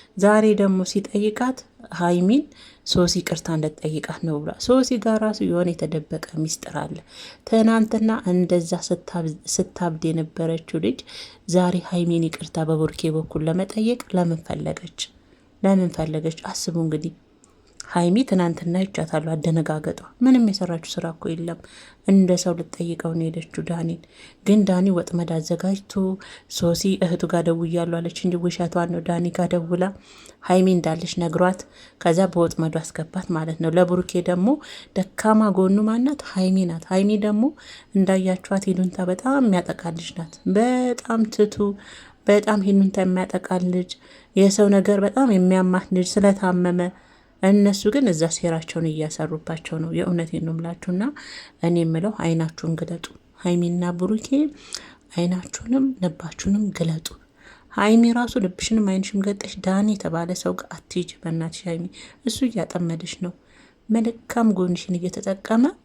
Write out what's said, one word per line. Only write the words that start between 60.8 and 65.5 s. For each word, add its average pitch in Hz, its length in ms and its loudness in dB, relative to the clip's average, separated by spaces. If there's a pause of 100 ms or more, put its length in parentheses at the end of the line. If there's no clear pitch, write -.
በእናትሽ 165 460 -6
ሀይሚ፣ 170 220 -6 (400)
እሱ 233 200 -4
እያጠመደሽ 175 760 -4
ነው። 180 120 -8 (560)
መልካም 226 640 0
ጎንሽን 180 440 -2
እየተጠቀመ 196 720 0 (200)